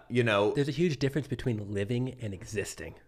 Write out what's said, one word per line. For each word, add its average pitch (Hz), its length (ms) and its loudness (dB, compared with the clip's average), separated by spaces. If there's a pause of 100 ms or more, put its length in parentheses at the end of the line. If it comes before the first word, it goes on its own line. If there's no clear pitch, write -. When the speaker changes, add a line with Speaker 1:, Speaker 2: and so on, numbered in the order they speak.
Speaker 1:
you 120 140 4
know, 107 320 4
Speaker 2:
There's 143 140 2
a 147 40 -2
huge 160 260 2
difference 139 280 0
between 107 480 -2
living 120 460 0
and 101 120 -6
existing. 98 600 -6 (140)